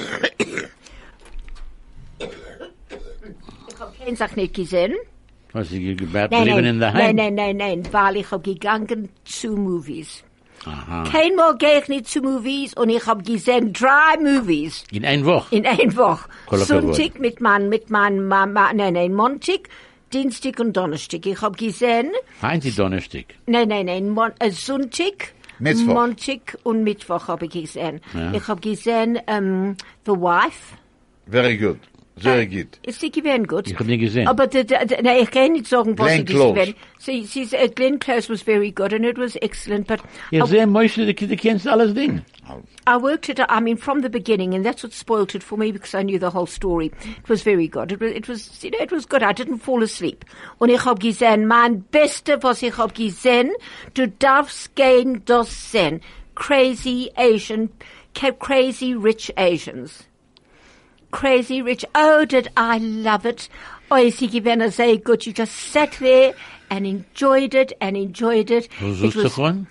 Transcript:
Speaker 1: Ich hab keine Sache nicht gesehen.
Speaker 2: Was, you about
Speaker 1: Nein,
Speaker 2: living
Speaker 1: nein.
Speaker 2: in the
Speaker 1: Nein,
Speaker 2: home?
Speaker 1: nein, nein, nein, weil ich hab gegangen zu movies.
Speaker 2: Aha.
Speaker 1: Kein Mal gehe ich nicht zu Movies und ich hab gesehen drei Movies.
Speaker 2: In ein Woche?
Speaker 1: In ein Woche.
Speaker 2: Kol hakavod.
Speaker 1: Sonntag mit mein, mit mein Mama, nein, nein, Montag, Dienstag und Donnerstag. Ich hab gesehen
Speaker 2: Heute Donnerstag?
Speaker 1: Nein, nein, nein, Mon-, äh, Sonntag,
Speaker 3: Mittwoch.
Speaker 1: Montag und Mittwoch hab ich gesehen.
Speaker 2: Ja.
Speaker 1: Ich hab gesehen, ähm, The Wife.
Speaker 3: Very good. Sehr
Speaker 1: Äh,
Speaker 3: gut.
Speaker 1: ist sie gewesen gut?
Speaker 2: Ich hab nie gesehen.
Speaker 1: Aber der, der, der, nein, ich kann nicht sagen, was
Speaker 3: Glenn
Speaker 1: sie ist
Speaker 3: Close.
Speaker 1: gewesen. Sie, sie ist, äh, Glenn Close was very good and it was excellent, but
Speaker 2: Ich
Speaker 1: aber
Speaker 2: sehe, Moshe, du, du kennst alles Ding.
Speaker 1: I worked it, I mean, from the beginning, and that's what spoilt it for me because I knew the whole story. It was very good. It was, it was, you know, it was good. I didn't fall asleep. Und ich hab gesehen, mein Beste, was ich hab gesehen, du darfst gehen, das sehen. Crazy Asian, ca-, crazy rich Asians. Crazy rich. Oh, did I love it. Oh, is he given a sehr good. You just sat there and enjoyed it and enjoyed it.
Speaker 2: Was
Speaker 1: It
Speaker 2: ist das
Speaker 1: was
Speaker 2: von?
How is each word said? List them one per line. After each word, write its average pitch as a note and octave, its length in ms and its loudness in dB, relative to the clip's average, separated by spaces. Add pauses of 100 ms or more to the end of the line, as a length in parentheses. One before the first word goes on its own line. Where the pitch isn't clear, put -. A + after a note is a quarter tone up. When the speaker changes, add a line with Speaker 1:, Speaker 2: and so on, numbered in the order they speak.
(2250)
Speaker 1:
Ich - 1600 -18
hab G#3 180 -16
keine B3 200 -8
Sache G#3+ 180 -4
nicht F#3+ 180 -4
gesehen. F#3 400 0 (600)
Speaker 2:
Was, F#2+ 180 -4
you F#2 220 -4
about F#2+ 420 -2
Speaker 1:
Nein, - 120 4
Speaker 2:
living - 80 4
Speaker 1:
nein. - 100 4
Speaker 2:
in A#2 140 0
the A2+ 60 4
Speaker 1:
Nein, G#2+ 100 0
Speaker 2:
home? - 180 4
Speaker 1:
nein, G#3+ 220 0
nein, G3+ 220 -2
nein, F#3+ 260 -4 (100)
weil G3 240 2
ich G3 140 -6
hab F#3 120 -6
gegangen G#3+ 640 -4 (140)
zu - 320 -8
movies. E3+ 680 -6 (420)
Speaker 2:
Aha. D#2 460 -8
Speaker 1:
Kein E4 240 2
Mal E4 220 4
gehe D4 220 4
ich C#4+ 80 -4
nicht C#4 200 -6
zu D4 140 -4
Movies C4+ 540 -4
und A#3 140 2
ich A3+ 160 0
hab G#3+ 200 -2
gesehen A3+ 480 0
drei C#4+ 460 4
Movies. G#3 720 0
Speaker 2:
In G2+ 140 -6
ein C#3+ 200 2
Woche? E3 300 2
Speaker 1:
In G#3 100 2
ein A3 300 2
Woche. G3+ 340 2 (160)
Speaker 2:
Kol G2+ 160 0
hakavod. D#3+ 340 2
Speaker 1:
Sonntag - 240 -2
mit A#3+ 220 -4
mein, G3+ 280 2
mit A3 200 -2
mein G3+ 380 0
Mama, G3 460 2
nein, G3+ 200 0
nein, F3 200 0
Montag, C4 560 -2 (440)
Dienstag C4 460 -4
und A#3 180 -2
Donnerstag. E3 480 -6
Ich G3 160 -4
hab G3 160 -4
gesehen A#3 540 0 (300)
Speaker 2:
Heute C#3 300 -2
Donnerstag? F#2+ 540 -4 (200)
Speaker 1:
Nein, A#3 220 2
nein, G#3 200 -2
nein, F#3+ 220 -4
Mon-, A3 300 -2
äh, G#3 120 0
Sonntag, C#4 840 -6 (260)
Speaker 3:
Mittwoch. A3+ 340 2
Speaker 1:
Montag A#3+ 720 -4
und A3 200 0
Mittwoch G3+ 440 -4
hab E3 160 -6
ich D#3+ 80 -10
gesehen. D#3+ 500 -10 (120)
Speaker 2:
Ja. E3 200 -6
Speaker 1:
Ich G#3 140 -6
hab G3 140 -6
gesehen, A3+ 680 -2
ähm, G3 480 -2 (300)
The G#3 60 -2
Wife. F3+ 640 0 (520)
Speaker 3:
Very A#2+ 280 2
good. G2+ 200 -2 (380)
Sehr B2 260 2
Speaker 1:
Äh, A2 40 0
Speaker 3:
gut. F#2 220 -6 (160)
Speaker 1:
ist B3 180 -12
sie D#4 80 -4
gewesen C4+ 380 -2
gut? F#3+ 200 -4
Speaker 2:
Ich G2 120 -8
hab G#2+ 80 -2
nie A#2+ 100 2
gesehen. A2+ 300 0
Speaker 1:
Aber B3+ 180 4
der, C4 200 0
der, A#3 200 2
der, A3+ 160 -2
nein, B3 220 4
ich A3 80 -2
kann C4+ 220 4
nicht C#4 120 -2
sagen, A3+ 320 0
was C3 80 2
Speaker 3:
Glenn D#3 220 2
Speaker 1:
sie - 60 -2
ist C#3 60 4
Speaker 3:
Close. B2 140 6
Speaker 1:
gewesen. F#2+ 220 0 (240)
Sie, B3+ 240 -6
sie C4+ 180 -8
ist, A#3+ 140 -6
äh, B3 140 2
Glenn C4 280 0
Close A#3+ 340 -2
was G#3+ 120 -6
very G#3 280 2
good G3 220 -2
and A3 100 0
it A#3+ 140 0
was B3 200 -6
excellent, G#3 500 -6
but - 120 -2 (300)
Speaker 2:
Ich D#3+ 100 2
Speaker 1:
aber D#3 120 4
Speaker 2:
sehe, A3 160 6
Moshe, A3 400 4
du, G3+ 60 0
du G3+ 220 -4
kennst A3 320 0
alles A3+ 280 4
Ding. B3+ 260 -2 (640)
Speaker 1:
I B3 140 4
worked D4 280 -2
it, C4 100 -4
I A#3+ 220 2
mean, A3+ 160 0
from C4+ 260 -2
the B3+ 60 -4
beginning, G3 440 -2
and F#3+ 100 -2
that's A#3 200 -4
what A3+ 100 -14
spoilt G#3+ 400 -2
it F#3+ 100 -8
for - 140 -10
me A3 140 -2
because G3+ 260 -12
I F#3+ 60 -2
knew G3 160 -2
the F3 160 -4
whole F3 100 -2
story. E3 460 -4 (260)
It - 120 -18
was A3 120 2
very F#3 260 2
good. D3+ 240 -8
It G3+ 80 -6
was, A3+ 120 -2
it A3 180 -10
was, - 340 -14
you F#4 60 -12
know, A4+ 140 -6
it - 80 -6
was D#4 160 -6
good. C4 160 0
I G3+ 100 2
didn't A#3+ 300 -6
fall B3+ 180 0
asleep. G#3+ 420 -4 (360)
Und A#3+ 100 4
ich A#3+ 160 4
hab A#3+ 140 2
gesehen, A3 480 2
mein A#3 340 4
Beste, D4 640 0
was B3+ 180 2
ich A#3+ 160 -4
hab A3+ 160 -2
gesehen, A#3+ 560 2 (460)
du C4 120 2
darfst C#4 680 0
gehen, B3+ 500 4
das A#3 460 0
sehen. E3 300 0 (340)
Crazy B3+ 800 0
Asian, A3 540 2 (440)
ca-, C4+ 180 -2
crazy C4 640 0
rich A3 420 -2
Asians. E3 680 -2 (1080)
Crazy C4 500 0
rich. B3 240 -4 (100)
Oh, D4+ 300 6
did B3 320 2
I A3+ 220 2
love A3 460 -2
it. A#3 220 -4 (440)
Oh, C#4 60 6
is A#3+ 220 6
he B3 80 0
given A#3 340 0
a A3+ 100 0
sehr A#3 260 4
good. A3+ 300 0
You A3+ 60 -10
just A3 220 -4 (160)
sat D4 280 2
there C4 340 6 (380)
and G3 160 -4
enjoyed C4+ 640 0
it C4 260 2
and G3 160 -4
enjoyed G#3+ 540 -2
it. A#3 180 0 (140)
Speaker 2:
Was G2 180 -4
Speaker 1:
It G#3+ 100 2
Speaker 2:
ist G#3+ 80 -4
das G#3+ 80 2
Speaker 1:
was B2+ 100 0
Speaker 2:
von? E3+ 360 -2